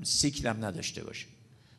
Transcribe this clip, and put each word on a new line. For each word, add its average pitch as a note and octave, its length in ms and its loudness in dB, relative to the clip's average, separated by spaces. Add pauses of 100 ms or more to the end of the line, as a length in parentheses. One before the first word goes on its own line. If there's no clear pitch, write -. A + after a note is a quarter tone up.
سیکل - 460 2
هم A2 160 0
نداشته F2 400 -4
باشه، - 220 -10 (520)